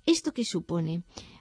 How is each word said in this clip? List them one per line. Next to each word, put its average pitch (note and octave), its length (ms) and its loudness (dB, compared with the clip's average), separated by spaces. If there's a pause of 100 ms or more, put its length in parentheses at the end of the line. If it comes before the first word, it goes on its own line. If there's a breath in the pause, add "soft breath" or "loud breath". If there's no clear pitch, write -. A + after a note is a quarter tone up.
¿Esto E4 260 4
qué A#3 120 -2
supone? E3+ 580 -2 (380 loud breath)